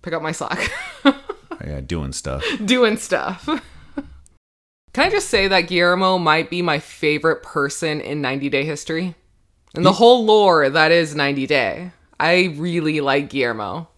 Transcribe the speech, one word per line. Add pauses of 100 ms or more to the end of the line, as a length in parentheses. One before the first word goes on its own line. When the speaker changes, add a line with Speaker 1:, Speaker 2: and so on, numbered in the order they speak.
Speaker 1:
Pick
up
my
slack. (320)
<laughs> (500)
Speaker 2:
Yeah,
doing
stuff. (220)
Speaker 1:
Doing
stuff.
<laughs>
Can
I
just
say
that
Guillermo
might
be
my
favorite
person
in
ninety
Day
history? (600)
And
the
Speaker 2:
He
Speaker 1:
whole
lore
that
is
ninety
Day. (280)
I
really
like
Guillermo. (100)